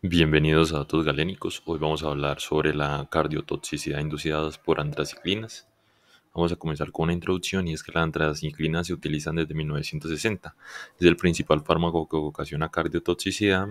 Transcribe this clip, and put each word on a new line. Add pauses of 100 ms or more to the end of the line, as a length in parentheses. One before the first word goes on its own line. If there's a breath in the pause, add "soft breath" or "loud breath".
Bienvenidos
a
Datos
Galénicos.
Hoy
vamos
a
hablar
sobre
la
cardiotoxicidad
inducida (160)
por
antraciclinas. (720 soft breath)
Vamos
a
comenzar
con
una
introducción,
y
es
que
las
antraciclinas
se
utilizan
desde
mil
novecientos
sesenta. (460 loud breath)
Es
el
principal
fármaco
que
ocasiona
cardiotoxicidad,